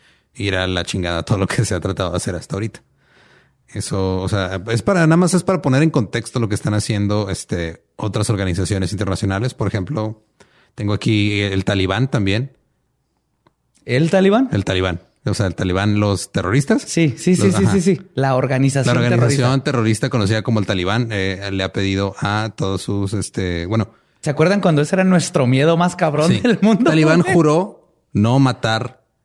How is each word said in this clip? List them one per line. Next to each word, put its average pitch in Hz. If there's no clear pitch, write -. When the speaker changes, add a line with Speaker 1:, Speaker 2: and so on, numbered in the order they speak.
Speaker 1:
ir 98
a 92
la 92
chingada 87
todo 107
lo 95
que -
se 98
ha 87
tratado 92
de 87
hacer 90
hasta 92
ahorita. 104
Eso, 95
o 92
sea, 92
es 113
para, 190
nada 160
más 180
es 175
para 185
poner 139
en 160
contexto 117
lo 110
que 104
están 107
haciendo, 104
este, 87
otras 104
organizaciones 95
internacionales. 98
Por 107
ejemplo, 110
tengo 101
aquí 104
el 98
Talibán 98
también. 107
Speaker 2:
¿El 143
Talibán? 196
Speaker 1:
El 98
Talibán. 92
O 101
sea, 101
el 85
Talibán, 98
los 101
terroristas. 113
Speaker 2:
Sí, 160
sí, 180
sí, 175
Speaker 1:
Los, 185
Speaker 2:
sí, 196
Speaker 1:
ajá. -
Speaker 2:
sí, 196
sí. 170
La 135
organización 131
Speaker 1:
La 120
organización 123
Speaker 2:
terrorista. -
Speaker 1:
terrorista 120
conocida 107
como 110
el 95
Talibán, 104
eh, 98
le 95
ha 92
pedido 98
a 107
todos 98
sus, 101
este, 90
bueno. 110
Speaker 2:
¿Se 156
acuerdan 180
cuando 160
ese 147
era 185
nuestro 180
miedo 139
más 175
cabrón 156
Speaker 1:
Sí. 190
Speaker 2:
del 233
mundo? 220
Speaker 1:
Talibán 160
Speaker 2:
<laughs> -
Speaker 1:
juró 175
no 117
matar 113